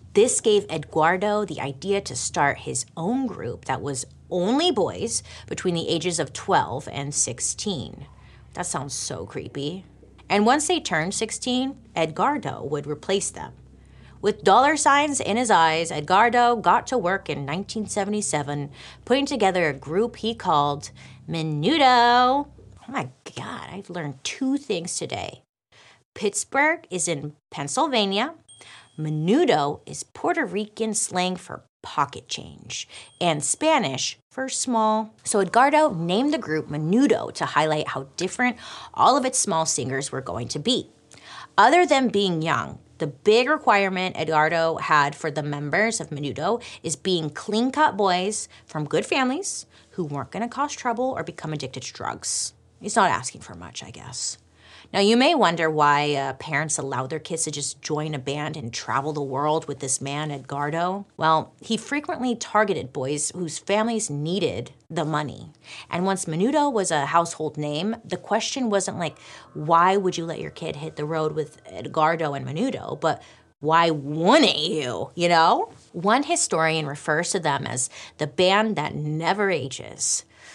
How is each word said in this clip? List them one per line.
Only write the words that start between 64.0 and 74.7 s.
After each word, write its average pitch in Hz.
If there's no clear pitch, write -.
needed 147
the 165
money. 147
And 180
once 190
Menudo 262
was 190
a 147
household 156
name, 151
the 180
question 220
wasn't 196
like, 165
"Why 170
would 185
you 165
let 165
your 151
kid 156
hit 156
the 151
road 156
with 151
Edgardo 151
and 135
Menudo?" 151
but, 151
"Why 165
wouldn't 160
you?" 131